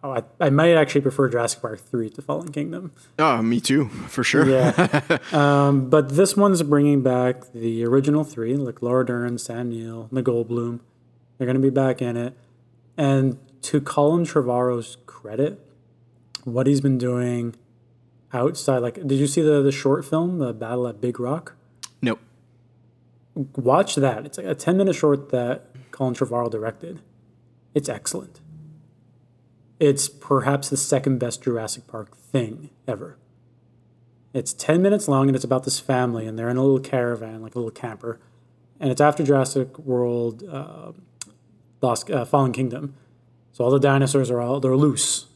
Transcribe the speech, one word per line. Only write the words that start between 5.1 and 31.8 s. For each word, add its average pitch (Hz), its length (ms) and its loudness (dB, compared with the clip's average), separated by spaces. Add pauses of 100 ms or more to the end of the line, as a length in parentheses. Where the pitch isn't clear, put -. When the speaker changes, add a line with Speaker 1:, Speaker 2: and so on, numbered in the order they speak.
Speaker 2:
<laughs> - 100 -10
Speaker 1:
Um, 143 560 4
but 139 280 4
this 190 200 4
one's 196 260 4
bringing 143 400 4
back 127 520 0
the 113 300 -4
original 139 400 2
three, 120 320 -4
like 123 260 -6
Laura 123 240 2
Dern, 120 320 -4
Sam 120 320 -8
Neill, 113 400 -10
Nicole 120 340 0
Bloom. 120 360 -4 (580)
They're 127 80 -2
gonna 131 140 0
be 135 100 4
back 131 320 0
in 120 140 -4
it. 120 180 -6 (600)
And 135 420 2 (240)
to - 180 0
Colin 151 440 2
Trevorrow's 123 720 -2 (100)
credit, 135 540 -6 (840)
what 127 220 0
he's 139 140 4
been 135 180 2
doing 123 560 -2 (760)
outside, 131 460 0
like, 120 180 -2
did 143 220 -4
you 143 80 2
see 139 160 0
the, 147 200 4
the 139 100 4
short 139 320 0
film, 170 340 -2
The 127 140 -2
Battle 117 360 -4
at 107 120 -10
Big 120 200 -4
Rock? 139 340 -6 (480)
Speaker 2:
Nope. 117 160 -2 (1400)
Speaker 1:
Watch 135 400 2
that. 131 300 0
It's, - 120 -16
like, 196 80 -10
a 170 80 -2
ten-minute 185 400 0
short 143 360 0
that 123 360 -2 (240)
Colin 131 240 -2
Trevorrow 120 360 -2
directed. 113 500 -8 (760)
It's 139 140 -2
excellent. - 520 -10 (1400)
It's 139 300 2
perhaps 139 600 0
the 139 80 -2
second 135 420 0
best 117 240 -4
Jurassic 117 440 -4